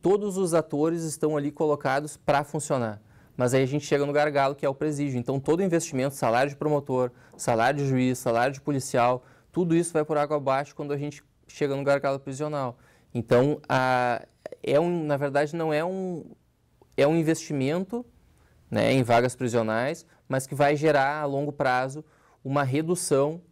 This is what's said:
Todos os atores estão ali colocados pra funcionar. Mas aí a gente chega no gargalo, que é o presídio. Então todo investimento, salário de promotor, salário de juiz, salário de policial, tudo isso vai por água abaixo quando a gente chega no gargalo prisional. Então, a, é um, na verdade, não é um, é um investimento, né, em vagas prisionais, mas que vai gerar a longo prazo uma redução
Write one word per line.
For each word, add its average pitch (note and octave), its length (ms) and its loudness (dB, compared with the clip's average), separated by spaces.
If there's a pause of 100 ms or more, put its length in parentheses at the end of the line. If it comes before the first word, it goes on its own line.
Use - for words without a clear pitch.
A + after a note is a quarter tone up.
Todos G3+ 360 0
os F#3 180 0
atores D#3+ 480 0
estão D3+ 340 -2
ali D3 140 -2
colocados D3 680 -2
pra D3 280 0
funcionar. B2 580 -4 (340)
Mas B2 180 2
aí C3+ 100 4
a - 20 -2
gente C#3+ 180 -4
chega C#3+ 220 0
no C#3+ 60 -4
gargalo, C#3+ 420 2
que - 100 -10
é C#3+ 40 2
o C3+ 60 -2
presídio. C#3+ 440 -4
Então C3+ 220 -2
todo E3 240 2
investimento, C#3+ 500 -2
salário B2+ 360 2
de C#3 60 -14
promotor, C#3 540 0 (260)
salário B2+ 460 2
de C#3 60 0
juiz, B2+ 300 2
salário B2 360 0
de C3+ 60 -16
policial, B2+ 640 0 (260)
tudo E3 260 0
isso E3+ 160 0
vai D#3 120 2
por D#3 120 -2
água D3 220 0
abaixo C3+ 360 -2
quando D3 180 -8
a C#3+ 40 -4
gente C#3+ 260 -8 (240)
chega C3+ 300 -4
no C#3 80 -4
gargalo C#3 340 0
prisional. C#3 600 -6 (340)
Então, B2+ 560 2
a, B2+ 560 2 (380)
é C#3 180 2
um, F3 240 -2
na C#3+ 140 -2
verdade, C#3+ 360 -2
não E3 160 -2
é D3+ 140 0
um, F#3 400 -6 (720)
é C3+ 100 4
um D#3 80 4
investimento, D#3+ 880 0 (680)
né, A2+ 240 2
em C3 80 4
vagas A#2+ 340 4
prisionais, A#2+ 720 -2 (200)
mas C3 200 -2
que - 80 -10
vai C#3+ 200 4
gerar D3 460 2
a D3 60 -4
longo C#3+ 260 -4
prazo C3+ 500 -2 (400)
uma C#3 200 -2
redução D3+ 880 0